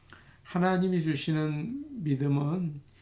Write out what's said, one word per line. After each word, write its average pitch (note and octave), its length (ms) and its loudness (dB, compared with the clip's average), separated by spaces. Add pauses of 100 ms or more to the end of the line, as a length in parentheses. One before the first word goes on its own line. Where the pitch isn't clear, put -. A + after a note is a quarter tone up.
(420)
하나님이 F3+ 600 2
주시는 D#3+ 1000 -2
믿음은, D3 760 0 (220)